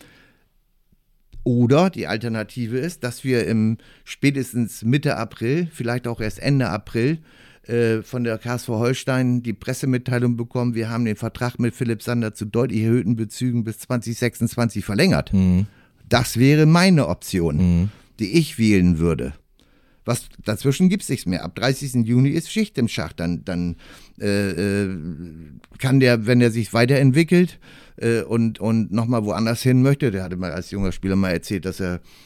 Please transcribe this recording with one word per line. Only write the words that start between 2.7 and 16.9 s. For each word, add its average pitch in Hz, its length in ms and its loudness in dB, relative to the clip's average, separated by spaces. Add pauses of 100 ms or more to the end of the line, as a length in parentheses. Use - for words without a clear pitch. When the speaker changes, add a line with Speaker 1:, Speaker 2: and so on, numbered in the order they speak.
Speaker 1:
ist, 160 260 -6
dass 123 200 -8
wir 120 220 0
im 110 300 2 (280)
spätestens 127 800 -2
Mitte 131 360 0
April, 127 520 -4
vielleicht 120 380 -6
auch 113 140 -6
erst 107 160 -6
Ende 131 320 0
April, 117 480 -2 (460)
äh, 117 380 0
von 123 220 -6
der 113 140 -4
K 120 160 -6
S 120 100 -8
V 113 140 -2
Holstein 123 640 0
die 117 100 -4
Pressemitteilung 123 840 -2
bekommen, 120 360 -4
wir 110 140 -4
haben 117 160 -2
den 107 120 -2
Vertrag 120 420 -6
mit 117 160 0
Philipp 113 280 -4
Sander 117 300 -2
zu - 140 -8
deutlich 113 360 0
erhöhten 113 340 2
Bezügen 117 480 -4
bis 110 160 -10
zwanzig 117 360 -6
sechsundzwanzig 117 680 -2
verlängert. 101 500 0
Speaker 2:
Mhm. 95 320 4 (420)
Speaker 1:
Das 120 280 0
wäre 147 300 6
meine 170 420 6